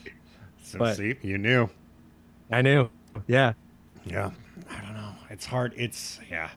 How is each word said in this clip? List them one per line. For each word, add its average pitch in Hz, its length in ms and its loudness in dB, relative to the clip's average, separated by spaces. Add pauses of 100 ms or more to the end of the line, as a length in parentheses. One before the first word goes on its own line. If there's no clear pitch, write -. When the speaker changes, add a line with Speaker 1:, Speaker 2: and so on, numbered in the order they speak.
(640)
Speaker 1:
So - 160 -10
Speaker 2:
But 110 180 2
Speaker 1:
see, 104 260 -4
you 98 140 -4
knew. 113 320 4 (840)
Speaker 2:
I 120 120 4
knew. 135 260 6 (380)
Yeah. 123 280 4 (520)
Speaker 1:
Yeah. 95 240 -4 (400)
I 107 100 -12
don't 104 140 -14
know. 107 180 -12 (180)
It's 104 140 -14
hard. 123 320 -4
It's, - 440 -6 (100)
yeah. 82 260 -8